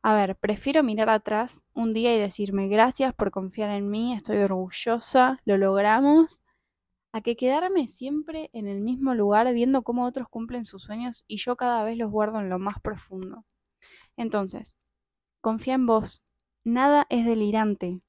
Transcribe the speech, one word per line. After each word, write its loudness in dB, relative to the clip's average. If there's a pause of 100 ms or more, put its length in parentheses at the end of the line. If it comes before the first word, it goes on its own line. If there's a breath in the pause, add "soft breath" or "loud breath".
A 4
ver, 2
prefiero 0
mirar 2
atrás -2
un -2
día 2
y 4
decirme, -2
"Gracias 4
por -2
confiar -6
en -4
mí, -2
estoy -4
orgullosa, 0
lo 4
logramos", 4 (680)
a -6
que -2
quedarme 0
siempre -8
en -8
el -6
mismo -2
lugar 4
viendo 2
cómo -2
otros -6
cumplen -10
sus -20
sueños -10
y -10
yo -4
cada -2
vez -4
los -4
guardo -2
en -4
lo -2
más -6
profundo. -12 (720 soft breath)
Entonces, -6 (640)
confía -2
en 2
vos. 0 (420)
Nada 4
es 0
delirante. 0